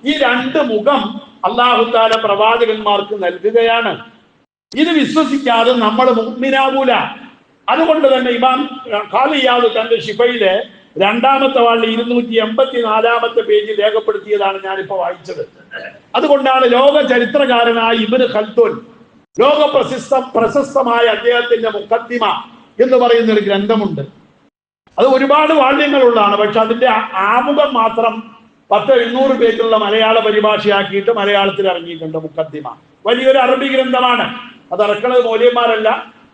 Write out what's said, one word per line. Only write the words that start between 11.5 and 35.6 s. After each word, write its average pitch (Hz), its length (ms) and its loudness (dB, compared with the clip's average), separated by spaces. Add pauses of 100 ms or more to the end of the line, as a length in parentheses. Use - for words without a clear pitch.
വാളിൽ 233 300 2
ഇരുന്നൂറ്റി 233 500 -2
എൺപത്തിനാലാമത്തെ 233 1000 0
പേജിൽ 208 420 0
രേഖപ്പെടുത്തിയതാണ് 202 840 -2
ഞാനിപ്പോ 190 360 -6
വായിച്ചത്. 185 480 -8 (680)
അതുകൊണ്ടാണ് 262 580 2
ലോക 277 280 4
ചരിത്രകാരനായ 240 920 0
ഇബ്നു 233 300 0
ഖൽദൂൻ, 220 560 -2 (580)
ലോക 294 360 2
പ്രസിദ്ധ, 247 480 -2 (120)
പ്രശസ്തമായ 233 720 0
അദ്ദേഹത്തിന്റെ 233 600 0
മുഖദ്ദിമ 226 560 -4 (580)
എന്ന് 254 140 4
പറയുന്ന 233 360 2
ഒരു 208 80 2
ഗ്രന്ഥമുണ്ട്. 196 760 -2 (800)
അത് 247 80 4
ഒരുപാട് 277 460 2
വാള്യങ്ങളുള്ളതാണ്. 262 840 2
പക്ഷെ 214 220 0
അതിന്റെ 233 280 0
ആ-, 214 260 -2
ആമുഖം 269 600 0
മാത്രം 226 640 -2 (360)
പത്ത് 220 220 2
എഴുന്നൂറ് 247 420 2
പേജുള്ള 226 420 2
മലയാള 220 420 2
പരിഭാഷയാക്കിയിട്ട് 208 920 0
മലയാളത്തിൽ 196 560 0
ഇറങ്ങിയിട്ടുണ്ട് 165 500 -6
മുഖദ്ദിമ. 151 580 -8 (300)
വലിയൊരു 262 320 0
അറബി 262 300 0
ഗ്രന്ഥമാണ്. 247 720 -2 (340)
അത് 180 100 -2
ഇറക്കണത് 233 440 0
മൗലവിമാരല്ല. 226 840 0 (220)